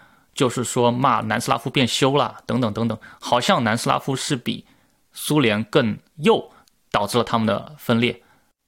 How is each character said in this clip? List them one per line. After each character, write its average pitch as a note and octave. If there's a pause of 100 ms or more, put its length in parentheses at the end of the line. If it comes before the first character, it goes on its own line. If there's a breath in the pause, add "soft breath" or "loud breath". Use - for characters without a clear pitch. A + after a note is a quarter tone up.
(340 loud breath)
就 C3
是 A#2+
说 A#2+
骂 B2
南 G#2+
斯 C3+
拉 B2
夫 -
变 C3
修 C3+
了 B2+
等 A#2+
等 G#2+
等 A2+
等， G#2+ (220 loud breath)
好 B2
像 F3
南 A2
斯 C#3+
拉 C3+
夫 C3+
是 C3+
比 - (460 soft breath)
苏 D3+
联 G#2+
更 A2+ (200)
右， F3 (420 loud breath)
导 G#2
致 B2
了 A2+
他 A#2
们 A2
的 G#2+
分 -
裂。 A#2 (440 soft breath)